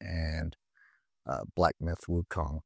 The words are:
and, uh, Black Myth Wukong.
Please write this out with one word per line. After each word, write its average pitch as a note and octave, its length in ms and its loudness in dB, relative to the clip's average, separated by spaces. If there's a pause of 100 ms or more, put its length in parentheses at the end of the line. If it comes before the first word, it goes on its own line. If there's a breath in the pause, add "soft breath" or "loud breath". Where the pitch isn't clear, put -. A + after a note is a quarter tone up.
and, D#2+ 560 -2 (720)
uh, B1+ 140 -2 (120)
Black F2 260 6
Myth E2 280 -2
Wukong. E2 580 0